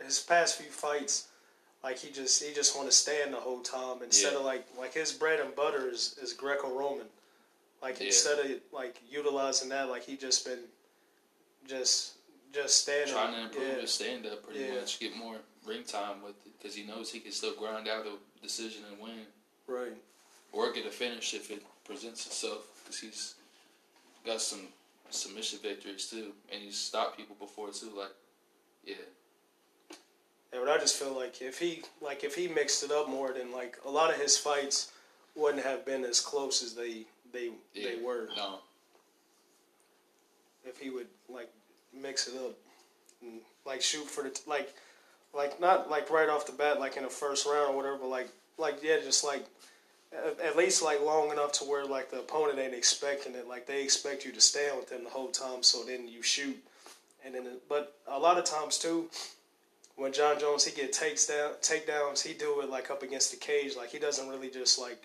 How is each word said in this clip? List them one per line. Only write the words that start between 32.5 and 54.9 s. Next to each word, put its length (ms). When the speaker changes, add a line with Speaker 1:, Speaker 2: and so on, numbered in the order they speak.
Speaker 1:
it 60
up 180
more, 240
then, 200
like, 320
a 60
lot 200
of 80
his 200
fights 540
wouldn't 300
have 200
been 200
as 160
close 420
as 120
they, 320
they, 200
they 220
Speaker 2:
Yeah, 60
Speaker 1:
were. 320
Speaker 2:
no. 280
Speaker 1:
If 140
he 120
would, 180
like, 240
mix 360
it 80
up, 200
and, 240
like, 180
shoot 260
for 160
the 60
t-, 160
like, 280
like, 280
not, 300
like, 180
right 200
off 180
the 60
bat, 280
like, 160
in 60
the 80
first 360
round 280
or 20
whatever, 220
but, 100
like, 220
like, 260
yeah, 180
just, 240
like, 220
at, 280
at 160
least, 260
like, 200
long 280
enough 220
to 120
where, 200
like, 260
the 100
opponent 380
ain't 160
expecting 600
it. 140
Like, 180
they 160
expect 420
you 80
to 80
stand 380
with 100
them 160